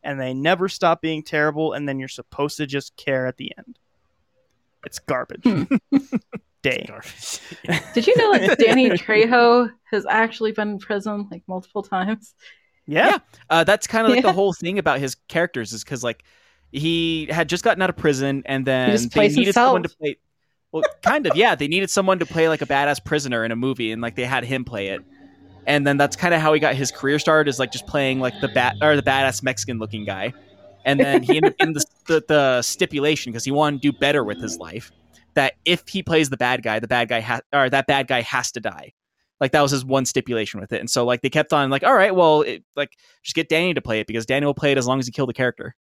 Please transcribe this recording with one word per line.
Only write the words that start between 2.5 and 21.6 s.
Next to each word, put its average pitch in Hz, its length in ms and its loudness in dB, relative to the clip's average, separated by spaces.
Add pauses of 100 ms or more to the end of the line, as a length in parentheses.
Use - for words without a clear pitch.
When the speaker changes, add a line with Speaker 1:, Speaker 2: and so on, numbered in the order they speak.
Speaker 1:
to 151 80 -4
just 139 320 -8
care 131 300 -2
at 131 100 -8
the - 180 -12
end. - 220 -20 (1040)
It's - 140 -16
garbage. - 460 -8
Speaker 2:
Hmm. 190 200 2 (280)
Speaker 1:
<laughs> 277 240 0 (480)
Day. 127 240 -2
Speaker 3:
Garbage. - 520 -14 (280)
<laughs> - 260 -4
Speaker 2:
Did 233 140 2
you 466 100 6
know 415 220 4
that - 180 4
Danny 247 320 6
Speaker 1:
<laughs> 185 80 2
Speaker 2:
Trejo 233 720 4 (220)
has 202 160 -2
actually 226 440 0
been 214 200 -4
in 196 80 -8
prison, 208 520 -6
like, 170 160 -16
multiple 185 360 -8
times? 202 500 -4 (540)
Speaker 1:
Yeah. 185 220 4
Speaker 4:
Yeah. 403 80 2 (320)
Uh, 165 140 4
that's 196 220 4
kinda, 226 240 2
like, 247 140 4
the 208 60 4
Speaker 2:
Yeah. 175 40 2
Speaker 4:
whole 190 200 2
thing 185 260 -4
about 151 200 2
his 135 160 -4 (120)
characters 131 440 -2
is 110 120 -12
'cause, 123 200 -8
like, 120 200 -6 (480)
he 165 580 -2
had 156 180 -2
just 175 160 -4
gotten 190 200 2
out 185 80 0
of - 60 -6
prison, 139 500 0
and 131 180 -4
then 131 240 2
Speaker 2:
He - 60 4
just 120 160 -2
Speaker 4:
they 151 80 2
Speaker 2:
plays 208 180 4
Speaker 4:
needed 208 160 2
someone 240 300 4
to 165 60 -6
Speaker 2:
himself. - 100 -18
Speaker 4:
play. 151 180 -6 (540)
Well, 160 120 -2 (200)
kind 277 220 0
of, 151 120 0
yeah. 202 180 4
They 143 140 -4